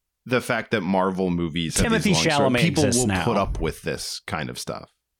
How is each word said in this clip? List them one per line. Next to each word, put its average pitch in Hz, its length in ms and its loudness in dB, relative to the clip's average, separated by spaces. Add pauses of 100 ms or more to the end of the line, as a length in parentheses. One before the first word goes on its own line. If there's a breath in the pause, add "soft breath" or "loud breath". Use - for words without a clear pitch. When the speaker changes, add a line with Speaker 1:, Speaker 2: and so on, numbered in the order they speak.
(260)
Speaker 1:
the 120 160 0
fact 113 300 -4
that 110 100 2
Marvel 92 480 2
movies 85 480 -2
have - 80 2
Speaker 2:
Timothy 220 260 2
Speaker 1:
these - 140 2
long 160 100 2
stories, 139 180 2
Speaker 2:
Chalamet 123 80 2
Speaker 1:
people 156 240 2
Speaker 2:
exists 123 160 2
Speaker 1:
will 123 60 2
Speaker 2:
now. 92 180 0
Speaker 1:
put 110 120 2
up 98 220 0
with 78 220 -4
this - 440 -6
kind 76 240 -4
of 64 80 -10
stuff, - 320 -10 (300)